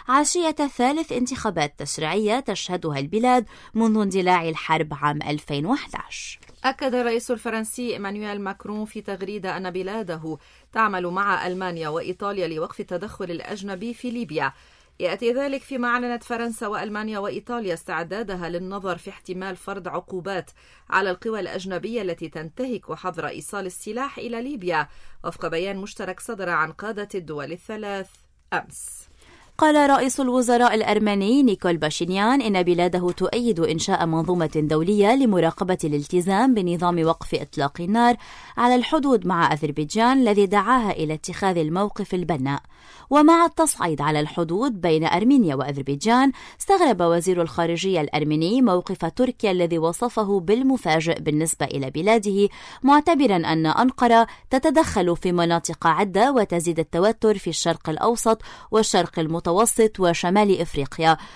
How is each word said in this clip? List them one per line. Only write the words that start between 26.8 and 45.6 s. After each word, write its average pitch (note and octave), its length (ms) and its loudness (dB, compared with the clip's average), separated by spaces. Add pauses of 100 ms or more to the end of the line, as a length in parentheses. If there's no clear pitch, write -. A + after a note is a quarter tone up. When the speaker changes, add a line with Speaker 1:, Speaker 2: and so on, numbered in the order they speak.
Speaker 2:
الدول D3 380 -8
الثلاث G3+ 560 -10 (440)
أمس. - 560 -10 (500)
Speaker 1:
قال D4+ 320 6
رئيس C4 300 2
الوزراء B3 540 4
الأرمني G#3+ 680 2
نيكول F#3 340 4
باشينيان F#3+ 640 0
إن G3+ 200 2
بلاده F3 480 2
تؤيد G3 500 0
إنشاء E3 460 0
منظومة E3 480 0
دولية E3 600 2
لمراقبة F#3 720 2
الالتزام F3+ 720 0
بنظام F3 500 0
وقف E3 300 -2
إطلاق C#3 460 -4
النار A#3 360 2 (400)
على B3 180 4
الحدود B3+ 520 2
مع E3+ 260 2
أذربيجان D#3 640 0
الذي G#3 280 4
دعاها G#3 440 2
إلى D#3 240 -2
اتخاذ F3+ 440 -2
الموقف F#3 560 -2
البناء. D3+ 460 -2 (500)
ومع D#4 340 8
التصعيد D4+ 560 0
على D3+ 200 0
الحدود F3 600 -2
بين D#3+ 240 2
أرمينيا F#3+ 500 4
وأذربيجان، C#3+ 760 0 (280)